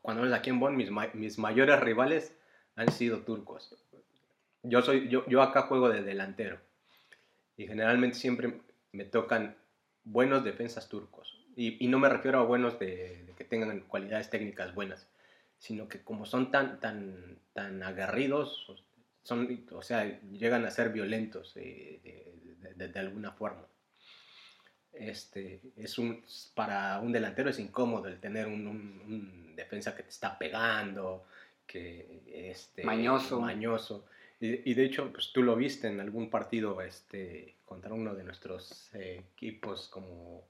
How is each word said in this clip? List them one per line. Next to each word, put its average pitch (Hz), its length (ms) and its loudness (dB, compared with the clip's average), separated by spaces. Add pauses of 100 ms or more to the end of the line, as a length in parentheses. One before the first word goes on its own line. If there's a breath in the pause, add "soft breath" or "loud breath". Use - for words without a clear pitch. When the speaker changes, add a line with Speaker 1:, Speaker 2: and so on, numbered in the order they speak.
Speaker 1:
cuando 113 220 -2
menos 123 160 4
aquí - 120 0
en 123 100 4
Bonn, 139 160 4
mis 101 160 0
ma-, 107 200 0
mis 107 260 -6
mayores 123 420 8
rivales 131 560 2 (400 soft breath)
han 117 160 4
sido 117 300 0
turcos. - 520 -8 (920)
Yo 120 140 8
soy, 135 260 6
yo, 123 200 4
yo 131 140 10
acá 131 200 8
juego 127 280 6
de 104 120 2
delantero. 98 560 -4 (1000 soft breath)
Y 107 120 -10
generalmente 120 500 4
siempre 120 420 0 (300)
me 101 140 -8
tocan 107 500 0 (480)
buenos 127 400 4
defensas 117 460 -4
turcos. - 520 -14 (140)
Y, 117 300 -2
y - 20 4
no 131 140 6
me 139 80 10
refiero 131 320 4
a - 20 8
buenos 120 380 4
de, 90 460 -6
de - 100 -20
que - 80 -14
tengan 107 380 -2
cualidades 104 460 -6
técnicas 98 460 -6
buenas, 98 320 -8 (500 soft breath)
sino 107 300 -8
que - 160 -14
como 107 240 -10
son 127 240 0
tan, 135 300 2
tan, 95 580 -8 (140)
tan 98 320 -8
aguerridos, 101 1000 -2 (400)
son, 123 480 -4
o - 120 -12
sea, 107 380 -2 (120)
llegan 113 340 2
a 98 60 -2
ser 117 180 0
violentos, 107 640 -4
eh, - 480 -16
de, - 680 -20
de, 92 60 -20
de, 90 140 -12
de 87 100 -12
alguna 98 320 -8
forma. 92 340 -8 (1300 loud breath)
Este, 98 680 -12 (160)
es 107 200 -12
un, 117 280 -4 (320)
para 98 420 -2
un 120 140 -2
delantero 117 380 0
es 117 100 -6
incómodo 107 480 -2
el 90 100 -12
tener 107 300 -6
un, 104 180 -6
un, 104 400 -12
un 92 480 -12
defensa - 400 -8
que - 80 -14
te - 60 -16
está - 280 -8
pegando, 101 880 -2 (400 loud breath)
que, 85 640 -14
este, - 560 -14
Speaker 2:
Mañoso. 120 580 2
Speaker 1:
mañoso. 110 640 -4 (320 loud breath)
Y, 120 320 -2
y 117 40 4
de 131 100 8
hecho, 135 260 -2
pues, - 220 -8
tú 127 100 4
lo 117 140 6
viste 117 320 0
en 101 100 -4
algún 107 300 -6
partido, 107 540 -2
este, 87 840 -12
contra 92 300 -12
uno 110 200 -4
de 98 80 -10
nuestros, - 720 -14
eh, 92 400 -12
equipos 107 560 -10
como 87 600 -16